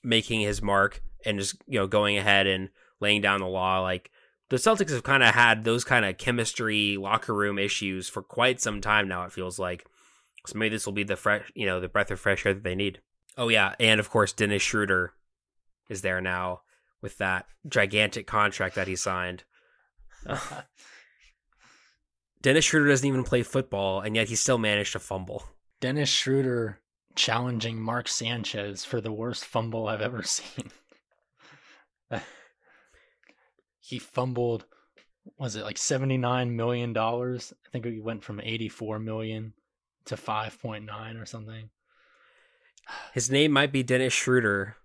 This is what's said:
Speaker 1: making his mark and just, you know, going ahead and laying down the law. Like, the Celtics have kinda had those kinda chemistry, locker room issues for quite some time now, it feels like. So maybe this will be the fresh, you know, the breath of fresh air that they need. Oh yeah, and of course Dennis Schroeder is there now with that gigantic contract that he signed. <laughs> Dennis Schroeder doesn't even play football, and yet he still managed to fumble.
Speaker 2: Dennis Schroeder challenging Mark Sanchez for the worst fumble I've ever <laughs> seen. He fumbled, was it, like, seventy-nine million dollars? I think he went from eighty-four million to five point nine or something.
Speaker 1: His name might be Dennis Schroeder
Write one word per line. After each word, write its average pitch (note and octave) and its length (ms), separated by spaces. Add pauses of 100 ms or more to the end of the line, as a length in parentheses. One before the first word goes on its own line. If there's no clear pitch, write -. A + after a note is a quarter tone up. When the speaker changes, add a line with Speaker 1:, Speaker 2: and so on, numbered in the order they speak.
Speaker 1:
making A2+ 380
his G#2 220
mark G2+ 400 (240)
and G#2 120
just, G2 180 (100)
you A#2+ 120
know, G2 80
going G#2 300
ahead G2 300
and F#2+ 240 (300)
laying G#2 200
down G2 200
the F#2 60
law. F#2 340
Like, F#2 300 (380)
the C3 80
Celtics G3+ 360
have A#2+ 120
kinda C3 260
had A2+ 340
those A#2 200
kinda G#2 300
chemistry, G#2+ 840
locker G2+ 380
room G2+ 240
issues G2 500
for G2 140
quite B2 380
some G#2 200
time G#2 280
now, F2+ 160
it - 80
feels F2+ 260
like. F2+ 280 (600)
So - 100
maybe A2 180
this G#2+ 120
will G2+ 80
be G#2 100
the G2 120
fresh, G#2 380
you A2 120
know, F#2 140
the F#2 80
breath G#2 220
of F#2+ 80
fresh G2+ 280
air G2 80
that G#2 100
they F2+ 100
need. G2 280 (340)
Oh A#2+ 120
yeah, G2+ 300
and A2 220
of G#2 80
course G#2 240
Dennis G2+ 300
Schroeder G2 500 (760)
is G2 100
there F#2 220
now F2+ 400 (400)
with - 160
that F#2 280 (200)
gigantic G#2 600
contract G2+ 480
that F#2+ 140
he F#2 80
signed. F2+ 480 (800)
<laughs> - 400 (1800)
Dennis D3 240
Schroeder D3+ 220
doesn't C#3 200
even C3 180
play B2 180
football, G2 580
and G#2+ 140
yet A2 140
he A2+ 80
still B2 220
managed G#2 340
to - 80
fumble. - 420 (380)
Speaker 2:
Dennis C#3 280
Schroeder B2 680 (380)
challenging A2+ 640
Mark A#2 260
Sanchez G#2+ 800
for A#2 160
the A2 100
worst A2+ 340
fumble A2+ 440
I've G#2+ 120
ever A2 220
<laughs> - 0
seen. - 480 (3000)
He - 180
fumbled, A#2+ 680 (680)
was A#2 200
it, G#2+ 80
like, G#2+ 140
seventy-nine B2+ 760
million A#2+ 380
dollars? A#2+ 600 (140)
I - 40
think A#2 160
he A2+ 120
went G#2+ 240
from G#2 180
eighty-four A2 600
million A2 540 (500)
to - 120
five A2 460
point G#2+ 220
nine A2 320
or A2 100
something. A2 440 (1400)
Speaker 1:
His B2 160
name D3 200
might C#3 220
be C3+ 100
Dennis B2+ 300
Schroeder G#2+ 720